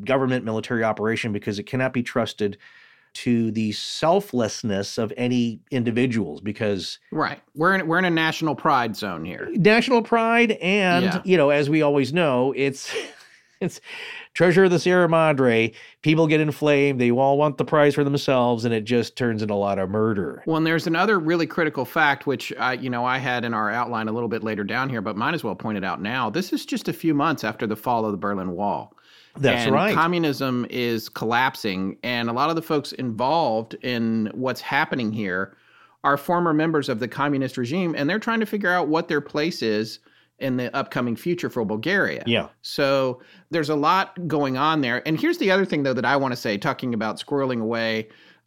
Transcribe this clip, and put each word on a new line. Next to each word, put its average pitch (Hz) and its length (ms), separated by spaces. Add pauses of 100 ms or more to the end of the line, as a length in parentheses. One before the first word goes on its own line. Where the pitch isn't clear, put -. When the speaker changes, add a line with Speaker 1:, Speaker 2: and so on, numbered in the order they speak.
Speaker 1:
government 127 400
military 110 380
operation 110 500
because 101 260
it 101 80
cannot 127 260
be 120 100
trusted 107 540 (560)
to 117 400
the 110 200 (480)
selflessness 107 800
of 123 180
any 120 440 (100)
individuals," 113 720
because 104 580 (140)
Speaker 2:
Right. 151 260 (160)
We're 170 200
in, 190 120
we're 165 120
in 185 60
a 180 60
national 160 440
pride 120 420
zone 87 280
here. - 280
Speaker 1:
National 233 500
pride 226 500
and, 185 520
Speaker 2:
Yeah. 185 200
Speaker 1:
you 185 120
know, 147 140
as 147 180
we 156 140
always 143 300
know, 139 440
it's, 139 360 (340)
<laughs> - 340
it's - 200 (540)
treasure 180 300
of 185 60
the 175 80
Sierra 180 300
Madre. 131 640 (300)
People 160 240
get 151 140
inflamed. 143 600
They 120 100
all 135 280
want 151 200
the 151 60
prize 147 300
for 147 100
themselves, 127 600
and 120 100
it 110 100
just 117 320
turns 113 260
into 104 120
a - 20
lot 101 220
of 95 120
murder. 101 560
Speaker 2:
Well, 160 100
and 160 100
there's 160 200
another 185 320
really 165 280
critical 151 380
fact, 147 420
which 131 320
I, 127 160
you 127 160
know, 120 140
I 127 140
had 123 260
in 117 100
our 107 160
outline 113 380
a 107 40
little 120 160
bit 107 160
later 107 200
down 120 240
here, 120 120
but 98 160
might 131 180
as 156 100
well 101 100
point 107 240
it 92 60
out 90 180
now. 113 280
This 170 220
is 294 140
just 240 220
a 170 40
few 160 220
months 143 300
after 110 220
the 104 100
fall 117 280
of 107 80
the 98 60
Berlin 95 340
Wall. 87 400 (460)
Speaker 1:
That's 120 280
Speaker 2:
And 127 80
Speaker 1:
right. 196 200
Speaker 2:
communism 147 760
is 117 400
collapsing, 113 920
and 120 280
a - 20
lot 135 160
of 165 80
the 160 60
folks 151 300
involved 123 880
in 113 520
what's 127 280
happening 139 500
here 98 420 (500)
are 143 120
former 175 380
members 156 340
of 117 120
the 120 80
communist 139 500
regime, 156 400
and 143 100
they're 196 100
trying 226 220
to 214 60
figure 202 240
out 175 180
what 160 200
their 151 120
place 151 400
is 110 380 (400)
in 131 180
the 123 180
upcoming 123 420
future 170 340
for 117 160
Bulgaria. 110 600
Speaker 1:
Yeah. 110 220 (140)
Speaker 2:
So 135 580 (300)
there's 156 180
a 156 60
lot 175 520
going 143 300
on 151 240
there. 123 260
And 156 140
here's 339 180
the 208 120
other 190 160
thing, 160 160
though, 135 120
that 120 120
I 135 100
wanna 131 200
say, 107 200
talking 123 380
about 110 240
squirreling 135 420
away 113 480 (380)